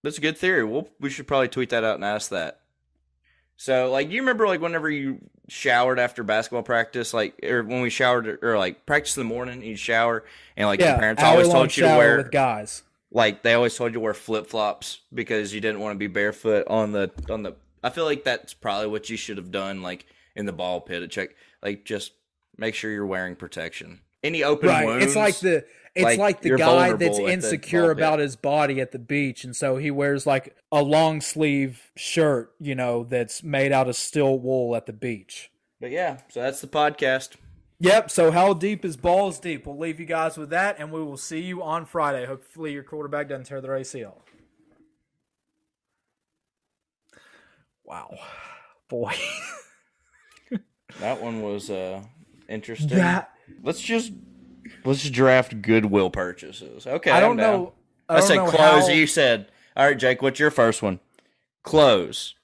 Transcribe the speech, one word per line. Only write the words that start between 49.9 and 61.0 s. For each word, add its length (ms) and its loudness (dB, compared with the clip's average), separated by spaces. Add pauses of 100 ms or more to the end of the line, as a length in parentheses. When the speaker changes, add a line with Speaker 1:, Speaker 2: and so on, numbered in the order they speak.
Speaker 1:
That 220 -6
one 180 -8
was, 300 -8
uh, 320 -8 (480)
interesting. 380 -8 (100)
Speaker 2:
That 320 0 (320)
Speaker 1:
Let's 180 -6
just, 320 -4 (720)
let's 160 2
just 140 -6
draft 480 4
Goodwill 480 4
purchases. 760 -10
Okay, 240 -2
Speaker 2:
I 80 6
don't 140 6
Speaker 1:
I'm 60 0
down. 140 4 (100)
Speaker 2:
know, 100 -10 (380)
I 40 2
Speaker 1:
I 40 8
Speaker 2:
don't 100 6
Speaker 1:
said 80 6
Speaker 2:
know 140 2
Speaker 1:
clothes, 380 8
Speaker 2:
how 40 4
Speaker 1:
you 140 4
said, 440 2 (240)
"All 120 4
right, 120 2
Jake, 220 2
what's 180 0
your 120 4
first 320 2
one?" 180 -2 (600)